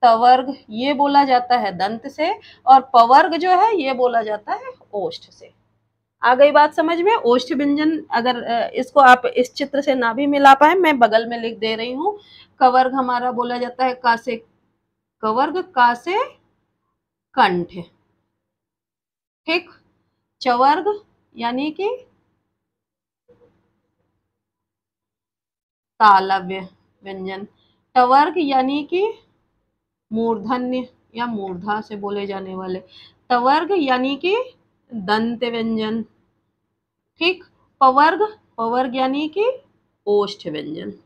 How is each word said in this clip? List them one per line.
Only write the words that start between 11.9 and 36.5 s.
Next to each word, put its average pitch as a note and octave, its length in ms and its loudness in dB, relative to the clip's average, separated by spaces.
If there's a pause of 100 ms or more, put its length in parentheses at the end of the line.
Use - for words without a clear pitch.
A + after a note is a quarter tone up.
हूँ। F4+ 260 -6 (420)
कवर्ग B3+ 340 4
हमारा B3 380 -2
बोला A#3+ 260 -4
जाता B3 260 -6
है B3+ 120 -2
का A#3+ 220 0
से A#3 180 -8 (840)
कवर्ग, C4 360 -2 (100)
का A#3+ 280 2
से F4+ 220 -4 (1160)
कंठ। F3+ 440 0 (1700)
ठीक, E4+ 240 -6 (720)
चवर्ग C#4+ 520 2 (400)
यानी B3 380 -6
कि F#4+ 160 -6 (4000)
तालव्य F#3+ 680 2 (360)
व्यंजन, G3 420 -12 (500)
टवर्ग C#4 420 4
यानी C#4 460 -2
कि F4 180 -4 (1080)
मूर्धन्य A#3 760 -4 (260)
या A#3 120 -8
मूर्धा G3+ 540 -8
से A3 160 -14
बोले G3+ 300 -8
जाने F#3+ 280 -10
वाले, F#3 240 -10 (520)
तवर्ग C#4 480 0
यानी C4 380 -2
कि F4+ 200 -2 (560)
दंत A3 520 -4
व्यंजन। A3+ 580 -4 (1160)